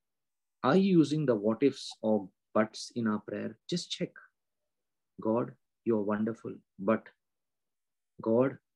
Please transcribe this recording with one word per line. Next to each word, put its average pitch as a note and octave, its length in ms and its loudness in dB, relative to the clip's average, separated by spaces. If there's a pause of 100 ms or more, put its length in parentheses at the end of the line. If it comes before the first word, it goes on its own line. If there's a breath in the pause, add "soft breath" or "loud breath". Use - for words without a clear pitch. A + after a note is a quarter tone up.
(640)
Are C#3 120 4
you F#3+ 220 6
using D3+ 260 4
the B2 100 4
what G#2+ 280 0
ifs - 280 0 (120)
or G#2+ 260 0 (240)
buts - 440 -2
in A#2 100 -4
our G#2+ 140 -2
prayer? G#2+ 360 -10 (140)
Just F3 200 -6
check. - 200 -8 (1120)
"God, B2 340 -2 (300)
you're A2 240 0
wonderful, G#2+ 460 -4 (240)
but G#2+ 300 -2 (1120)
God, B2+ 380 0 (180)